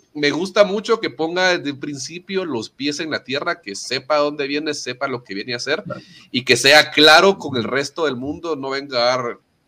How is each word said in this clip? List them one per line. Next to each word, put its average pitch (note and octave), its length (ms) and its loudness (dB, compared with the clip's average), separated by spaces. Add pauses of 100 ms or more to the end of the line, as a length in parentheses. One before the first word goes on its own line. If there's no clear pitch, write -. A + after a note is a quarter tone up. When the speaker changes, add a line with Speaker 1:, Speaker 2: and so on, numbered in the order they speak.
(120)
Speaker 1:
me D3 200 0
gusta F#3+ 320 2
mucho G#3+ 340 -2
que E3+ 120 -4
ponga F3 460 0
desde C#3+ 140 -6
el C3 80 -8
principio D#3 680 -8
los B2 260 -6
pies C#3+ 300 -6
en D#3+ 120 -8
la A2 100 -4
tierra, E3+ 380 -4
que G2+ 160 -12
sepa C3 400 -4
dónde D3 320 -2
viene, D3 260 -4
sepa B2+ 320 -8
lo C3 160 -6
que G2 120 -12
viene G#2+ 180 -8
a A#2+ 60 -6
hacer, D3+ 260 -4
Speaker 2:
Claro. - 160 -12 (320)
Speaker 1:
y B2 120 -2
que A#2+ 120 4
sea C#3+ 340 6
claro E3+ 480 8
con C#3 180 -6
el A#2 80 0
resto C3+ 420 -2
del C3 100 -2
mundo, D#3 400 -8
no C3+ 140 -8
venga C3+ 280 -6
a B2 180 2
dar A#2+ 220 -6 (300)